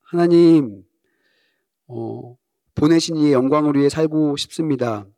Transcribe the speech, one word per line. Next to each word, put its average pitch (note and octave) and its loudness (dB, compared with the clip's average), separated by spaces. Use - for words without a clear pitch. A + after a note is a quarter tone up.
하나님, E3 2
어, A#2+ -14
보내신 E3 0
이의 D3 2
영광을 C#3+ 0
위해 C#3+ 2
살고 D3+ -2
싶습니다. A#2+ -6